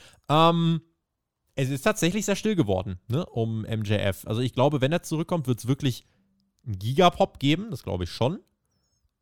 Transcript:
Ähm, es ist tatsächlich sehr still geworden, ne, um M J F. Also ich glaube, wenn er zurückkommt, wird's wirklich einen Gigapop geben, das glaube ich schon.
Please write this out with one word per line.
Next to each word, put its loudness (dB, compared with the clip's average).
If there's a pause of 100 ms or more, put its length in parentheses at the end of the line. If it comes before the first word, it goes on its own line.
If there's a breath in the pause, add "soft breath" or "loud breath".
(300 loud breath)
Ähm, 4 (760)
es -2
ist -4
tatsächlich 0
sehr 0
still 0
geworden, 0
ne, -2
um -4
M -4
J 0
F. -2
Also -2
ich -2
glaube, 2
wenn 0
er -2
zurückkommt, -4
wird's -2
wirklich -2 (600)
einen -6
Gigapop 2
geben, 0
das -10
glaube -4
ich -4
schon. -2 (800)